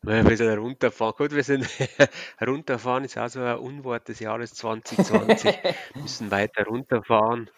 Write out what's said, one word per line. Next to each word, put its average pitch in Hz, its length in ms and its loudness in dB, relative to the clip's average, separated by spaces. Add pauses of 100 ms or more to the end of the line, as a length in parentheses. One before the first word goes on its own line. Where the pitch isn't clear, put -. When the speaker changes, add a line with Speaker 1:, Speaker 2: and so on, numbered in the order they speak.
Speaker 1:
mal 107 140 0
ein 113 100 6
bisschen 113 340 6
runterfahren. 117 580 -2
Gut, 143 160 -2
wir 143 100 0
sind 135 220 0
<laughs> - 460 2 (340)
runterfahren 127 600 -2
ist 127 120 -10
auch 117 120 -4
so 131 120 -10
ein 120 160 -2
Unwort 127 520 -8
des 107 100 -12
Jahres 113 340 -6
zwanzig 113 520 -2
zwanzig. 214 500 2
Speaker 2:
<laughs> - 400 -8
Speaker 1:
Müssen 139 340 -10
weiter 101 360 0
runterfahren. 113 920 0